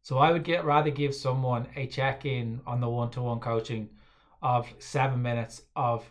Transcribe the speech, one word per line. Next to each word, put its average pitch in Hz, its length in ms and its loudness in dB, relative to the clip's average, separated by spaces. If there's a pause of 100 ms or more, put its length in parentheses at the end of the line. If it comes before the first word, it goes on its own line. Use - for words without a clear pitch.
So - 180 -2
I 156 140 8
would 170 120 2
get, 170 200 0
rather 151 260 4
give 139 240 0
someone 127 520 0 (100)
a 135 100 -6
check-in 127 800 -2
on 120 140 -2
the 120 80 0
one-to-one 120 520 -2
coaching 113 500 -4 (500)
of 123 380 0
seven 131 420 0
minutes 120 420 -2 (120)
of 120 360 0